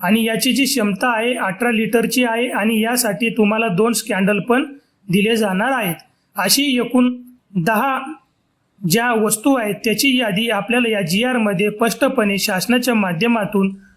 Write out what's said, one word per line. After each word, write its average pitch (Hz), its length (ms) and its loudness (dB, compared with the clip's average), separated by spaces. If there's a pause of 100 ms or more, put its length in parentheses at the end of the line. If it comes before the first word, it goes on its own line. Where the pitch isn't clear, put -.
आणि 214 240 2
याची 226 280 0
जी 254 120 0
क्षमता 233 520 0
आहे 240 180 -2
अठरा 214 360 -2
लिटरची 226 540 0
आहे 233 240 0
आणि 220 320 0
यासाठी 226 480 -2
तुम्हाला 220 400 0
दोन 220 240 2
स्कॅन्डल 202 480 0
पण 233 240 0 (440)
दिले 208 280 2
जाणार 214 360 0
आहेत. 202 240 -2 (400)
अशी 247 440 0
एकूण 247 340 2 (420)
दहा 226 420 0 (880)
ज्या 233 240 2
वस्तू 220 420 2
आहेत 214 200 -2
त्याची 254 440 0
यादी 226 320 0
आपल्याला 226 380 0
या 208 120 0
जीआर 208 360 0
मध्ये 208 340 0
स्पष्टपणे 214 680 0
शासनाच्या 233 560 0
माध्यमातून 196 800 0 (220)